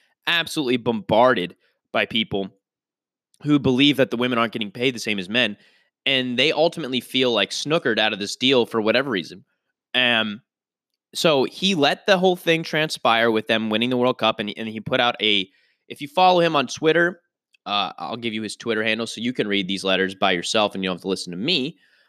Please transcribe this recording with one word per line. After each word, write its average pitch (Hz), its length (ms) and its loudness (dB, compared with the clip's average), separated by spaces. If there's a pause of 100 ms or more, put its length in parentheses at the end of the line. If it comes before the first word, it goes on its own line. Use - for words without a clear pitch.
(260)
absolutely 156 520 0
bombarded 110 800 2 (340)
by 107 140 0
people 101 440 -4 (920)
who 147 160 2
believe 131 380 2
that 131 140 2
the 123 40 -4
women 123 220 -2
aren't 113 160 0
getting 107 180 -8
paid 127 240 -2
the 110 40 -12
same 107 200 -4
as 87 80 -8
men, 107 300 -2 (480)
and 127 340 -2
they 151 140 2
ultimately 147 480 -2
feel, 127 320 0
like, 101 160 0
snookered 143 500 -2
out 107 140 2
of 98 60 -6
this 101 180 -8
deal 127 280 4
for 113 160 -4
whatever 117 280 2
reason. 90 340 -6 (500)
Um, 117 480 2 (720)
so 147 300 4
he 196 320 -2
let 151 300 0
the 190 120 4
whole 180 200 2
thing 165 260 0
transpire 120 680 0
with 110 180 0
them 110 220 0
winning 113 200 0
the 127 80 0
World 123 220 0
Cup, 110 200 0
and, 104 160 -6
and 110 140 -10
he 110 100 -10
put 127 220 -2
out 120 200 0
a, 104 280 2 (400)
if - 100 -16
you 147 80 -10
follow 185 320 4
him 165 160 2
on 131 120 0
Twitter, 165 520 0 (460)
uh, 101 320 -2
I'll 82 200 -8
give 117 160 -6
you 107 80 -6
his 104 140 -8
Twitter 110 280 -4
handle 113 220 -2
so - 140 -10
you 120 140 -4
can 117 140 -4
read 101 200 -2
these 95 160 -6
letters 95 320 0
by 98 160 0
yourself 98 420 0
and 95 100 -6
you 92 60 -2
don't 90 60 -4
have 82 60 -12
to 92 60 -10
listen 92 240 -4
to 87 60 -8
me, 143 400 -4 (320)